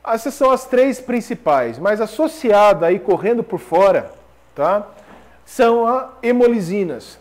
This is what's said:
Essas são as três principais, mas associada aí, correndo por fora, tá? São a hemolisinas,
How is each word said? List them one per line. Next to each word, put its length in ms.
Essas 300
são 180
as 140
três 380
principais, 760
mas 220
associada 840
aí, 120
correndo 440
por 160
fora, 520
tá? 320
São 420
a 260
hemolisinas, 1000